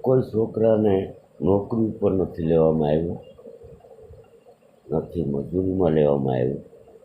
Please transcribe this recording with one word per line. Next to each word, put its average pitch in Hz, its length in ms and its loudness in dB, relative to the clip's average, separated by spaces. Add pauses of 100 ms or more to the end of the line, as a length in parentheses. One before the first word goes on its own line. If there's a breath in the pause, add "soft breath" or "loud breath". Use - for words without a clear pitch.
કોઈ 127 280 2
છોકરાને 110 680 2 (440)
નોકરી 101 500 0
ઉપર 101 240 -2
નથી 85 360 -4
લેવામાં 80 420 2
આવ્યો, 85 280 -2 (1700)
નથી 78 380 -4
મજૂરીમાં 85 720 0
લેવામાં 71 420 2
આવ્યો. 67 260 -2 (420)